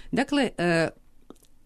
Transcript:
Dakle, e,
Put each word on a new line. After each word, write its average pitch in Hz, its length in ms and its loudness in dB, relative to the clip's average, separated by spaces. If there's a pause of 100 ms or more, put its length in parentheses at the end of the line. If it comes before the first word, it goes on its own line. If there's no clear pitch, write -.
(120)
Dakle, 277 460 0
e, 165 300 2 (800)